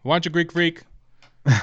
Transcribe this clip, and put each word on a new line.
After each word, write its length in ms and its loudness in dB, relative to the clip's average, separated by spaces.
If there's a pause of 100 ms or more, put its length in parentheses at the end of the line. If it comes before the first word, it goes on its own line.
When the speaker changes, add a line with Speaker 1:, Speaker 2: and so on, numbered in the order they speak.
Speaker 1:
I 40 -12
want 180 0
you, 60 -8
Greek 200 -2
freak. 300 -2 (320)
Speaker 2:
<laughs> 320 -20
All 180 4